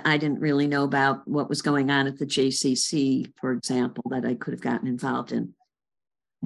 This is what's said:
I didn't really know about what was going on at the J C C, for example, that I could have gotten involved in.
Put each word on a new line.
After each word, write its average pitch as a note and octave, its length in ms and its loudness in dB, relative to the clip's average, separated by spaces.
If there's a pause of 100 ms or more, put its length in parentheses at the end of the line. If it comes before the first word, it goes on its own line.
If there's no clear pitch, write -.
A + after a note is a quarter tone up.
I D#3 120 4
didn't D3 220 0
really D3 280 2
know C#3+ 180 2
about C#3 420 2
what C#3+ 220 -2
was D3 120 -4
going C#3+ 300 2
on C#3 160 2
at C#3 100 -6
the D3 80 -4
J C3+ 240 2
C C3 260 0
C, C3+ 520 0 (120)
for C3 120 -2
example, B2 580 -2
that B2+ 160 -2
I B2 100 0
could - 180 -6
have - 80 -8
gotten B2 260 -2
involved B2 460 -2
in. A#2 200 -4 (920)